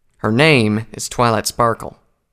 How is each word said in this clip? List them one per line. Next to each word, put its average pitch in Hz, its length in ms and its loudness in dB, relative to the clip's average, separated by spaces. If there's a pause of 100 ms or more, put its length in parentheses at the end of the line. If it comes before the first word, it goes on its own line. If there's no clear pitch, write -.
(180)
Her 107 140 -2
name 113 600 2
is - 160 -12
Twilight 113 380 0
Sparkle, - 520 -4 (340)